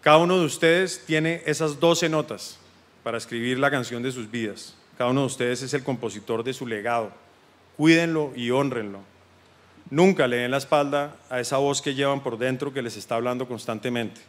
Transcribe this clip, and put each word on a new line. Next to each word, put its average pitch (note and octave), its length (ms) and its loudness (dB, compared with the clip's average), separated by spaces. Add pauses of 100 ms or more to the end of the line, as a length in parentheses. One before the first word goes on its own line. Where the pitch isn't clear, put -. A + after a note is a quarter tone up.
Cada D3+ 160 8
uno F3 220 4
de E3+ 60 2
ustedes E3+ 600 2
tiene D#3+ 400 -2
esas D3+ 340 -2
doce E3+ 280 4
notas D3+ 500 -4 (460)
para A#2 140 -4
escribir A#2+ 420 -4
la C#3 100 4
canción A#2+ 320 -4
de B2+ 120 -4
sus A2+ 180 -10
vidas. A2 440 -8 (220)
Cada B2 120 0
uno C3+ 120 2
de C3+ 60 2
ustedes B2 340 -2
es C3+ 120 -6
el C#3 100 -2
compositor A2+ 640 -4
de C3 80 -4
su C3 120 -10
legado. A2 460 -4 (640)
Cuídenlo D#3+ 580 4
y A#2+ 180 -2
hónrenlo. A#2+ 480 0 (920)
Nunca E3 360 6
le B2 120 0
den B2 140 -2
la C3+ 60 0
espalda C#3+ 600 0 (120)
a B2+ 120 -4
esa C3+ 160 -2
voz C#3 240 0
que C#3 140 -4
llevan C#3 260 0
por A#2+ 160 -6
dentro C3 360 -4
que C3+ 80 -6
les A2+ 140 -8
está G#2+ 200 -6
hablando B2 300 -2
constantemente. A#2 840 -6